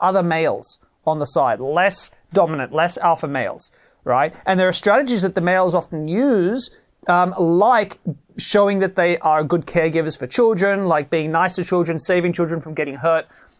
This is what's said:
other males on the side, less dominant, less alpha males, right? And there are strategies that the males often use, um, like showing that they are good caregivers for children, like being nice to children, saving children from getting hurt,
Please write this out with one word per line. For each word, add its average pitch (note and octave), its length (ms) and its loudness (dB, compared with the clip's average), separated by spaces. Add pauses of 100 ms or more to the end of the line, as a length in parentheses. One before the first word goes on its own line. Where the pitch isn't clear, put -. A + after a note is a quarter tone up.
other F#3+ 240 2
males D#3+ 560 -2 (260)
on D#3 140 0
the C#3+ 60 -4
side, B2 340 0
less E3+ 500 0 (220)
dominant, D#3 400 0
less E3+ 260 -2
alpha E3 300 0
males, C3 420 -6 (320)
right? C#3 320 0 (100)
And F#3 140 0
there F#3 80 4
are F#3 60 2
strategies A#3 500 0
that F#3+ 140 -4
the F3+ 40 0
males F3+ 360 2
often D#3 320 -6
use, A3+ 600 0 (360)
um, F3+ 320 2
like G3 640 2 (360)
showing G3+ 440 2
that F#3+ 160 -2
they F3 220 2
are D#3 260 2
good D#3 200 -2
caregivers D#3+ 540 -2
for B2+ 80 -8
children, G3 600 0
like D3+ 220 0
being D#3+ 220 -2
nice F3+ 240 0
to F3+ 80 -4
children, E3+ 380 -2
saving F3 320 0
children E3 280 -4
from D#3 140 -12
getting C#3+ 220 -6
hurt, D#3+ 320 -2 (320)